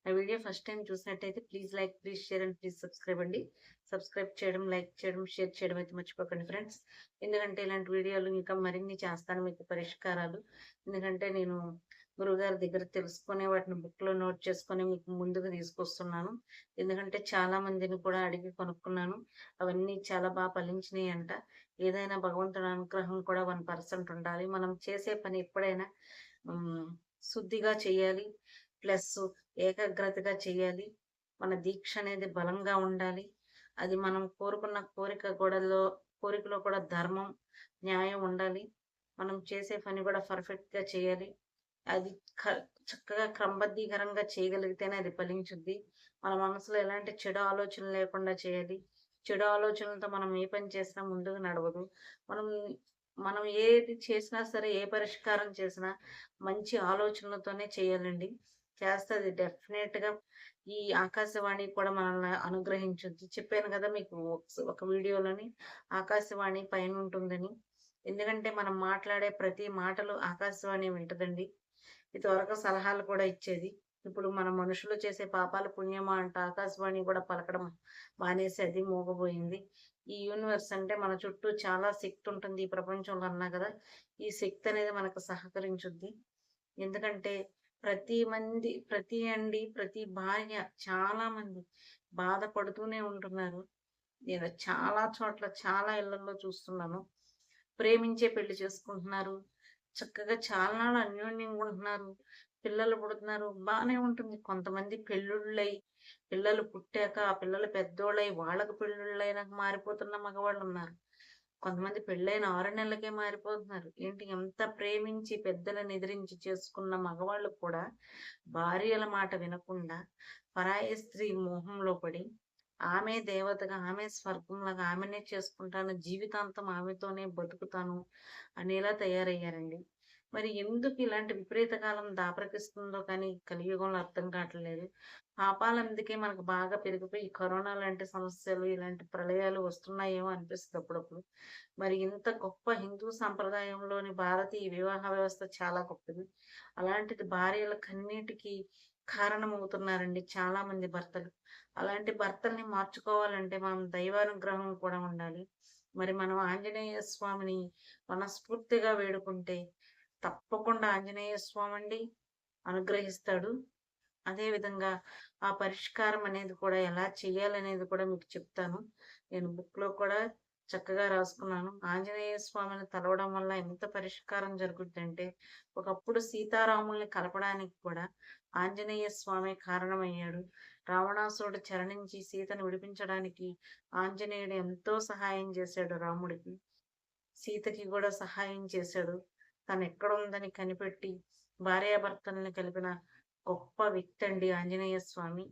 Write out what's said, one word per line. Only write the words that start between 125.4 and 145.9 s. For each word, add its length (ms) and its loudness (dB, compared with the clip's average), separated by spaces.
జీవితాంతం 720 -4
ఆమెతోనే 600 -4
బతుకుతాను 640 -4
అనేలా 360 2
తయారయ్యారండి. 880 0
మరి 160 -2
ఎందుకు 440 0
ఇలాంటి 320 2
విపరీత 400 2
కాలం 400 0
దాపరికిస్తుందో 880 -4
కానీ 260 -2
కలియుగంలో 520 0
అర్థం 320 -2
కావట్లేదు. 540 -4
పాపాలు 460 4
అందుకే 360 -2
మనకు 260 -2
బాగా 340 2
పెరిగిపోయి 480 -2
ఈ 60 -8
కరోనా 440 0
లాంటి 320 -2
సమస్యలు, 600 -2
ఇలాంటి 380 -2
ప్రళయాలు 560 2
వస్తున్నాయేమో 680 -2
అనిపిస్తుంది 500 -6
అప్పుడప్పుడు. 420 -6
మరి 220 2
ఇంత 360 0
గొప్ప 360 -2
హిందూ 400 -4
సంప్రదాయంలోని 1040 -2
భారతీయ 540 2
వివాహ 420 0
వ్యవస్థ 320 2
చాలా 300 0
గొప్పది. 420 -8